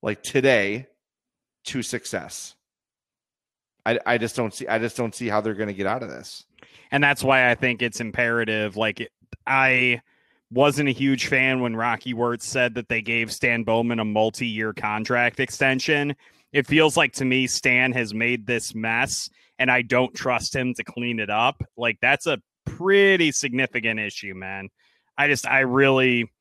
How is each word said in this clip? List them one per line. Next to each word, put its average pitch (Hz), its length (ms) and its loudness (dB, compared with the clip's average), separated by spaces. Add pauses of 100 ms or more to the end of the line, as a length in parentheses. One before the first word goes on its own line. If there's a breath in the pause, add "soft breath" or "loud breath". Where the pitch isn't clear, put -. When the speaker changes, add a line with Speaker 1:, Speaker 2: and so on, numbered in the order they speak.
Speaker 1:
like, 107 200 -6
today 123 640 2 (800)
to 127 160 -6
success. - 720 -8 (1300)
I, 113 180 2
I 120 140 2
just 113 180 -4
don't 113 160 -2
see, - 160 -10
I 113 100 0
just 113 180 -4
don't 117 180 -4
see 120 140 -6
how 104 120 2
they're 107 140 -2
gonna 104 180 -6
get 95 140 -4
out 117 160 -2
of 101 80 -12
this. - 340 -16 (480 loud breath)
Speaker 2:
And 143 100 2
that's 143 220 2
why 131 260 6
I 120 40 4
think 120 280 -2
it's 120 180 -4
imperative. 110 760 -2
Like, 110 340 -2 (360)
I 127 560 2 (480)
wasn't 143 380 4
a 131 40 2
huge 135 340 0
fan 131 340 2
when 117 160 -2
Rocky 117 380 -4
Wirtz 120 320 -2
said 123 280 0
that 120 140 -8
they 113 120 0
gave 113 320 -2
Stan 117 300 0
Bowman 117 380 0
a 110 40 0
multi-year 110 680 -2
contract 110 680 -2
extension. 139 760 0 (380 soft breath)
It 143 140 0
feels 151 300 4
like 151 180 2
to 139 100 -4
me, 131 220 2
Stan 127 460 2
has 117 200 -2
made 113 340 -2
this 120 280 -4
mess, 113 560 -4 (280 soft breath)
and 127 120 2
I 123 120 4
don't 123 320 2
trust 123 400 -4
him 127 200 -2
to 117 100 -8
clean 120 360 -6
it 104 100 -6
up. 117 320 0 (140)
Like, 117 240 -2
that's 135 260 2
a 139 160 -2 (240)
pretty 190 640 4
significant 120 680 -2
issue, 101 340 -8
man. 95 340 -12 (520)
I 143 80 4
just, 139 180 0
I 131 140 2
really 131 680 4 (100)